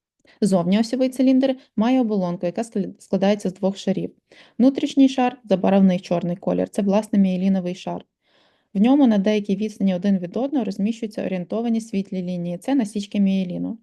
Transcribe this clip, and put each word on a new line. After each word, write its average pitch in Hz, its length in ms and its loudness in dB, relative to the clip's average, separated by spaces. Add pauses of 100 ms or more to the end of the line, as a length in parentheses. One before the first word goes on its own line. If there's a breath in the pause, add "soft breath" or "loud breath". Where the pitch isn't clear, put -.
(420 soft breath)
Зовньоосьовий 208 680 2
циліндр 262 460 2 (200 loud breath)
має 254 260 2
оболонку, 185 440 -2
яка 175 160 -4
скл-, 202 380 -6
складається 202 500 0
з 175 40 -8
двох 196 240 -4
шарів. 180 340 -4 (480 soft breath)
Внутрішній 269 500 4
шар 254 340 -2
забарвлений 190 540 4
в 180 40 -6
чорний 175 340 -2
колір, 180 340 -2
це, - 120 -6
власне, 202 380 0
мієліновий 185 560 0
шар. 180 300 -10 (680)
В 196 60 0
ньому 262 280 6
на 214 100 4
деякій 208 380 0
відстані 196 400 -2
один 196 220 2
від 180 200 -6
одного 269 280 -2
розміщуються 208 600 -4
орієнтовані 214 560 -4
світлі 196 420 -6
лінії, 175 340 -6
це 262 180 -4
насічки 208 440 -4
мієліну. 190 640 0